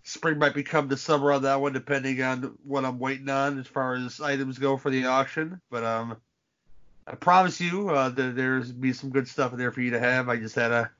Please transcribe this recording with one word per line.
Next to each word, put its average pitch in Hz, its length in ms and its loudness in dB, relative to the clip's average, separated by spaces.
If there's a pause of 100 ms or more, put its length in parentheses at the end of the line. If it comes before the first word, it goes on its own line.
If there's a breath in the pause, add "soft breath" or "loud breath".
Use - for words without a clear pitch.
Spring 156 380 -4
might 147 140 4
become 143 340 0
the 135 80 0
summer 143 340 2
on 139 120 2
that 139 180 2
one, 139 120 0
depending 131 480 -2
on 131 440 -2
what 135 200 -2
I'm 127 140 -4
waiting 135 300 -4
on 139 320 0
as 131 80 -14
far 131 260 -2
as 127 260 -6
items 135 380 -2
go 135 180 2
for 135 140 -4
the 131 160 0
auction. 156 540 0 (100)
But, 117 140 -4
um, 113 320 -4 (920)
I - 80 -12
promise 180 460 4
you, 180 300 -2
uh, 135 180 4
that 127 260 -2
there's 127 380 0
be 127 200 0
some 135 180 -8
good 127 180 0
stuff 127 240 -2
in 123 80 -8
there 123 100 0
for 127 100 -8
you 123 120 0
to 117 80 2
have. 127 280 2
I 120 100 0
just 110 180 -6
had 117 160 2
a 117 280 2